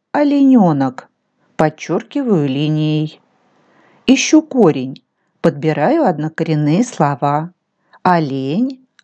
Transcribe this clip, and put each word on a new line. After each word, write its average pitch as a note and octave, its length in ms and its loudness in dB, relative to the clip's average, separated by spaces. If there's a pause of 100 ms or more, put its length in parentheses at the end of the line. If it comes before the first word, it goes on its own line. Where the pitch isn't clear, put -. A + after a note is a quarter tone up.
(120)
«оленёнок». B3+ 1000 2 (480)
Подчёркиваю D#3+ 920 -2
линией. D3+ 720 -2 (840)
Ищу C4+ 340 2
корень. D3 640 0 (380)
Подбираю D#3 640 0
однокоренные D#3 760 -2
слова. D3 680 -2 (500)
Олень, E3+ 840 -2 (160)